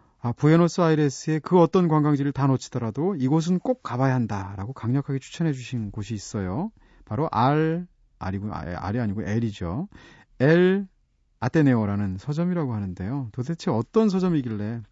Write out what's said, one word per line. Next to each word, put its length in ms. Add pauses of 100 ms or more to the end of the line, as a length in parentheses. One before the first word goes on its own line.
(200)
아, 120
부에노스아이레스의 1080
그 180
어떤 300
관광지를 440
다 140
놓치더라도 680
이곳은 440
꼭 240
가봐야 320
한다라고 600
강력하게 440
추천해 360
주신 360
곳이 220
있어요. 580 (360)
바로 260
알, 540 (320)
알이고, 340
아, 120 (120)
알이 240
아니고 220
엘이죠. 680 (520)
엘 460 (520)
아테네오라는 800
서점이라고 560
하는데요. 580
도대체 380
어떤 400
서점이길래 800